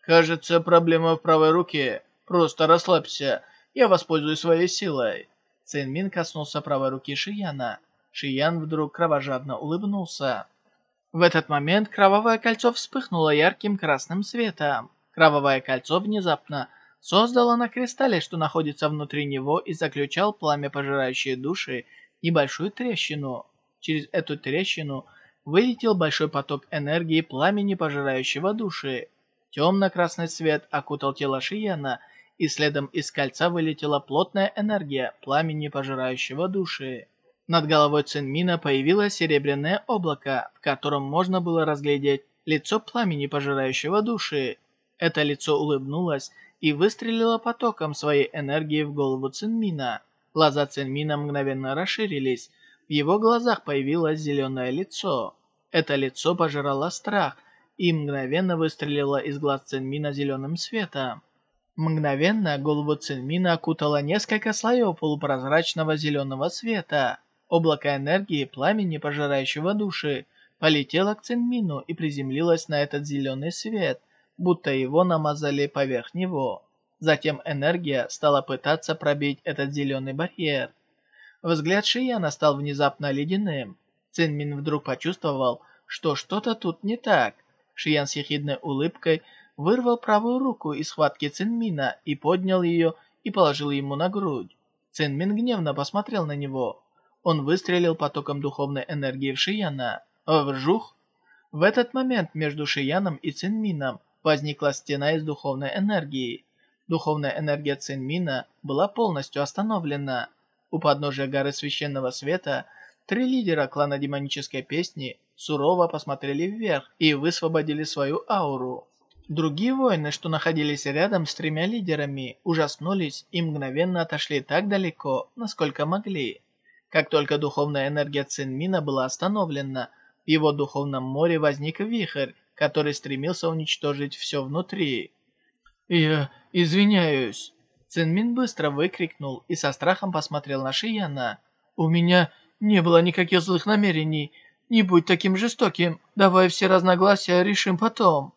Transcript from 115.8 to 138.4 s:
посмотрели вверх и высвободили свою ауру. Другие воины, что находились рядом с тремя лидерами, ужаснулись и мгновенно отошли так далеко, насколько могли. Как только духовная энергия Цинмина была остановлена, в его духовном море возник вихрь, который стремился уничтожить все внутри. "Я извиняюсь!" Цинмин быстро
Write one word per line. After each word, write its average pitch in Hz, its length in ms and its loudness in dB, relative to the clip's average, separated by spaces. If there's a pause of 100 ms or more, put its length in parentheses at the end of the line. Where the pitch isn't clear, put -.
посмотрели 143 560 -4
вверх 196 540 -2
и 156 160 4
высвободили 156 680 0
свою 147 440 -2
ауру. 131 580 -2 (420)
Другие 160 460 0
воины, 190 360 0
что - 180 -8
находились 151 580 0
рядом 165 400 0
с - 80 -8
тремя 156 320 -2
лидерами, 151 800 -4
ужаснулись 160 840 -2
и 170 120 -2
мгновенно 151 600 -2
отошли 147 380 -2
так 175 280 0
далеко, 185 680 -2
насколько 165 480 -4
могли. 175 560 -4 (480)
Как 151 220 0
только 147 260 2
духовная 143 520 0
энергия 143 360 -2
Цинмина 147 560 -2
была 135 240 0
остановлена, 139 880 -4 (340)
в 156 60 -4
его 156 220 6
духовном 139 520 -2
море 156 340 2
возник 147 420 0
вихрь, 196 520 -2 (220)
который 147 400 0
стремился 143 540 -4
уничтожить 147 680 -4
все - 260 -6
внутри. 147 720 -4 (760)
"Я 156 420 2 (220)
извиняюсь!" 175 1000 2 (360)
Цинмин 180 460 0
быстро 226 360 0